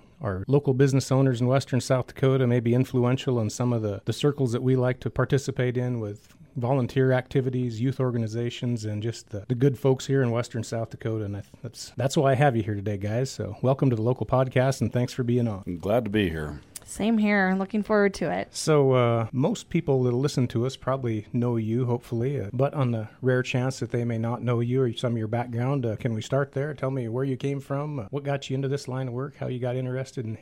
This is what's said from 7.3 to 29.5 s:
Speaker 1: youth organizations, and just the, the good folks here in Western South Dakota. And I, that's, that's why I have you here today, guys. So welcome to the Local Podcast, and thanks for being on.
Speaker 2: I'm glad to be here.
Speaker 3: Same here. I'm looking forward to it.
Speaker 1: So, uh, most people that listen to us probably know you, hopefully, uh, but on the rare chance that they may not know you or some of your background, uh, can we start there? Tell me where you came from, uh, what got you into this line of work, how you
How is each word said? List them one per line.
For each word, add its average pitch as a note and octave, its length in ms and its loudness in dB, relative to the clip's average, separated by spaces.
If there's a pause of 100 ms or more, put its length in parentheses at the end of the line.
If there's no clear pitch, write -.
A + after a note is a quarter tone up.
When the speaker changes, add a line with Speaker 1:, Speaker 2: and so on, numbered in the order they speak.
Speaker 1:
youth C3 200 0
organizations, A#2+ 840 -2
and G#2+ 200 -4
just - 260 -6
the, G#2 160 -8
the B2+ 80 0
good B2+ 240 2
folks C3+ 260 2
here C3+ 200 2
in A#2 80 0
Western A#2 320 -4
South A2+ 260 -4
Dakota. A2 360 -6
And G2+ 100 -6
I, G2 60 -10 (200)
that's, - 340 -14
that's B2 200 0
why C3+ 160 4
I - 20 6
have C3 220 4
you A2 80 0
here G#2 100 -2
today, G2+ 220 -4
guys. A2 340 -2
So G2+ 320 -8
welcome C3+ 260 4
to B2 60 4
the A2 80 -2
Local A#2 240 0
Podcast, C3 540 2
and A2+ 120 0
thanks B2+ 200 0
for C3+ 100 -4
being A#2+ 240 2
on. G2 180 -6
Speaker 2:
I'm F2 140 -6
glad G#2 280 2
to G2+ 40 -4
be G2+ 180 4
here. D2+ 320 -4 (240)
Speaker 3:
Same A3+ 320 0
here. G#3 320 4
I'm F#3+ 100 2
looking G3 240 -2
forward G3+ 320 4
to E3 160 -2
it. F#2+ 200 -4
Speaker 1:
So, D3 420 4
uh, A#2 400 4
most D#3 380 0
people C#3 320 2
that B2 80 2
listen C3 380 0
to A#2 180 -2
us C3 100 -6
probably B2 560 -2
know A#2+ 240 0
you, A2+ 300 0
hopefully, B2 520 -2
uh, G2+ 140 -4
but C3+ 220 0
on C3 160 2
the A2 180 -2 (140)
rare B2+ 200 4
chance B2+ 360 -2
that A#2 140 -6
they A#2+ 120 0
may A#2 140 -2
not A#2 240 -2
know A#2 180 0
you B2 220 2
or A#2+ 100 2
some A#2 200 -2
of A#2 60 0
your A2 100 -4
background, A#2+ 580 -2
uh, G#2+ 100 -2
can A#2+ 160 -2
we G#2+ 80 -4
start C3+ 320 -2
there? C#3 220 -4
Tell C3 160 -4
me C3 180 -4
where B2 160 -2
you C3+ 140 -2
came C#3 220 -4
from, C#3+ 400 -4
uh, F#2+ 100 -8
what C#3 140 -6
got C#3 260 -4
you C3 60 -2
into C3+ 120 -2
this C3 200 -4
line B2+ 200 -4
of A#2 60 -6
work, C#3 220 -6
how C3 100 -6
you B2+ 120 -4